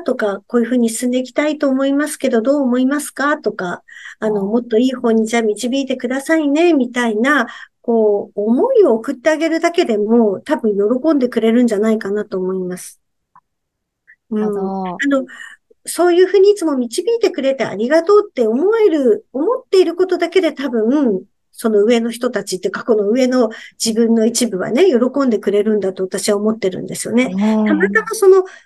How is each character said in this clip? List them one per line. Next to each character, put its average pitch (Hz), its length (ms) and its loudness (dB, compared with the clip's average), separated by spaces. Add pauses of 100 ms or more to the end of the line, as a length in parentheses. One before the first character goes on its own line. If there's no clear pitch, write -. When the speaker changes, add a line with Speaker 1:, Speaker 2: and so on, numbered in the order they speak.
Speaker 1:
と 247 120 -2
か、 202 300 -4
「こ 240 120 -2
う - 20 2
い 226 40 0
う - 20 -4
風 247 100 -2
に 233 140 2
進 247 180 -4
ん - 20 -2
で 247 80 0
い 254 60 -2
き 254 80 -16
た 294 160 0
い 302 80 -2
と 285 140 0
思 269 160 0
い 277 80 0
ま 294 140 0
す - 100 -10
け 269 100 -2
ど、 233 140 0
ど 277 160 2
う 285 40 0
思 247 160 0
い 262 60 2
ま 285 160 0
す 285 100 -10
か？」 285 280 -2
と 214 140 -6
か、 180 300 -8 (360)
あ 214 100 -4
の、 208 120 -2
Speaker 2:
あ - 20 -4
ー。 - 40 -2
Speaker 1:
「も 220 120 0
っ 233 60 -4
と 220 120 -2
い 254 120 4
い 262 40 -4
方 233 200 0
に 220 140 2
じ 233 100 -4
ゃ - 20 0
あ 226 40 0
導 233 400 -2
い 262 40 -8
て 269 100 -6
く 240 120 -6
だ 269 120 -4
さ 320 160 0
い 302 120 0
ね」 320 260 2
み 247 180 0
た 240 160 -2
い 208 80 -2
な、 254 300 0 (340)
こ 220 540 0
う、 208 60 -6
思 262 340 0
い 415 100 6
を 247 100 4
送 226 180 -4
っ - 20 -6
て 247 160 -2
あ 311 60 2
げ 320 120 0
る 320 120 -2
だ 339 100 0
け 339 160 0
で 226 100 0
も、 208 440 2
多 - 160 -4
分 220 180 0
喜 247 400 0
ん 294 40 2
で 247 100 0
く 233 120 -4
れ 226 120 2
る 247 100 4
ん 240 40 4
じ 226 80 0
ゃ 196 40 0
な 220 140 2
い 214 60 0
か 196 120 -8
な 208 140 -4
と 202 120 -8
思 185 180 -4
い 190 40 -4
ま 180 180 -8
す。 - 240 -18 (1300)
Speaker 2:
な 214 120 -4
る 214 80 -2
ほ 208 40 -4
ど。 202 80 -4
Speaker 1:
う 190 240 -6
ん。 185 40 -6
あ 175 80 -8 (100)
の、 269 200 0 (600)
そ 349 200 0
う 349 60 4
い 349 60 4
う 370 60 6
風 381 140 2
に 403 100 6
い 415 60 6
つ 339 80 -6
も 294 120 0
導 247 260 -4
い - 20 -6 (160)
て 415 100 2
く - 120 -10
れ 269 120 0
て 233 100 -4
あ - 100 -6
り 214 140 -2
が 330 140 4
と 403 140 4
う - 120 2
っ - 40 -20
て 240 140 0
思 311 300 2
え 427 140 4
る、 254 420 2
思 330 220 -2
っ 523 100 -8
て 381 160 4
い 349 40 6
る 339 100 -4
こ 370 120 0
と 359 120 0
だ 339 100 0
け 359 120 0
で 311 120 2
多 262 160 -6
分、 233 540 0 (360)
そ 226 120 -2
の 208 140 4
上 233 160 4
の 233 100 -4
人 240 200 -4
た 220 120 -4
ち - 140 -8
っ 185 40 -8
て 202 80 -4
い - 20 -8
う - 20 -8
か、 - 120 -10
こ 226 120 2
の 202 120 0
上 254 200 2
の 247 220 2 (320)
自 226 160 -2
分 226 160 4
の 220 120 4
一 233 220 -2
部 190 100 -6
は 185 140 -6
ね、 302 140 2
喜 262 400 2
ん 247 40 0
で 208 80 0
く 196 140 -4
れ 208 100 2
る 214 140 0
ん 202 40 -2
だ 190 120 -2
と 190 100 -8
私 190 260 -6
は 208 100 0
思 208 120 -2
っ 220 80 -4
て 196 100 -2
る 185 140 -8
ん - 40 -10
で 170 100 -10
す - 100 -10
よ 220 80 -4
ね。 240 180 0
Speaker 2:
ね 214 320 0
え。 214 40 0
Speaker 1:
た 208 40 0
ま 202 160 0
た 415 140 0
ま 415 60 -10
そ 403 200 2
の 370 160 8 (220)